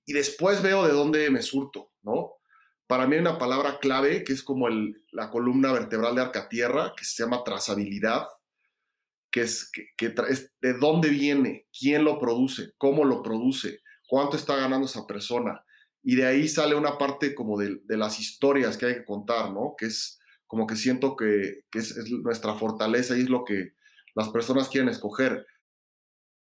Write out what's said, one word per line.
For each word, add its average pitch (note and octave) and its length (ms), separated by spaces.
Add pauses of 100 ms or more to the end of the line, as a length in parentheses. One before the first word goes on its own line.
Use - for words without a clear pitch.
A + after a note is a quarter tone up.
y D3 80
después E3+ 480
veo F#3+ 240
de D3 80
dónde D3+ 380
me B2 100
surto, - 500 (120)
¿no? A#2+ 300 (540)
Para B2+ 200
mí D3 80
hay E3 60
una F3 160
palabra C#3 420
clave C#3 460
que C3+ 80
es C3 100
como B2+ 240
el, G#2+ 440
la A2 180
columna B2+ 420
vertebral A2+ 420
de B2+ 80
Arca B2+ 280
Tierra, A#2+ 480
que - 80
se - 180
llama A#2+ 200
trazabilidad, G2+ 840 (1040)
que A#2+ 120
es, - 280
que, - 160 (100)
que A2+ 160
tra-, A#2+ 140
es C3+ 240 (100)
de B2+ 120
dónde D3+ 360
viene, C#3 580 (100)
quién D3 260
lo D3 160
produce, A#2+ 580
cómo C#3 280
lo B2+ 160
produce, A2+ 580 (280)
cuánto C#3+ 280
está C#3 220
ganando C3 300
esa A2+ 200
persona. G#2 560 (400)
Y B2+ 120
de C3 100
ahí C#3+ 240
sale D3 260
una D3 220
parte C#3 360
como G#2+ 240
de, G2+ 280
de A2 100
las G#2+ 240
historias C3+ 580
que B2 100
hay B2 80
que A#2 100
contar, G#2 480
¿no? A#2 240
Que A2 80
es - 340 (260)
como A2+ 220
que A2 80
siento B2+ 400
que, G#2 460 (100)
que A2 80
es, A2 160
es A2+ 160
nuestra A2+ 440
fortaleza A2+ 640
y B2+ 40
es B2+ 80
lo B2 160
que F#2+ 240 (460)
las A2 120
personas B2 400
quieren C3 220
escoger. A2+ 560 (1000)